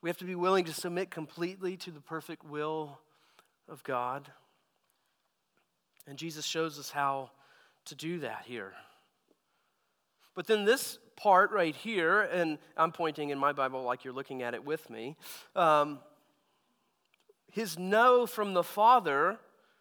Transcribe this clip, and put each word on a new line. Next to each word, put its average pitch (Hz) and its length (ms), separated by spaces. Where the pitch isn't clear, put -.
We 170 100
have 175 60
to 185 80
be 185 100
willing 185 300
to 160 100
submit 180 380
completely 180 640
to 175 160
the 151 80
perfect 160 420
will 151 580
of 147 160
God. 131 480
And 139 140
Jesus 156 260
shows 160 320
us 143 140
how 139 400
to - 100
do 160 240
that 117 280
here. 107 280
But 180 140
then 214 160
this 247 340
part 196 380
right 147 240
here, 202 460
and 165 360
I'm 165 140
pointing 156 400
in 139 80
my 143 140
Bible 131 320
like 123 180
you're 131 100
looking 131 300
at 120 120
it 113 100
with 151 260
me, 117 260
um, 151 460
his 190 260
no 233 480
from 202 280
the 175 100
Father, 202 760